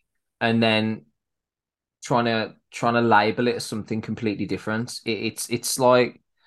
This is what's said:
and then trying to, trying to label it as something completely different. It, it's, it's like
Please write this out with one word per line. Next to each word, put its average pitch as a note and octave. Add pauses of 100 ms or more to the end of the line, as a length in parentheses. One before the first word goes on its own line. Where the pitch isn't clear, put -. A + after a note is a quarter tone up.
(400)
and A2+
then A2 (1000)
trying A#2+
to, A2 (160)
trying A#2
to A#2
label A2
it A#2
as A#2
something A2
completely G#2+
different. A2
It, A#2
it's, A2
it's -
like B2 (260)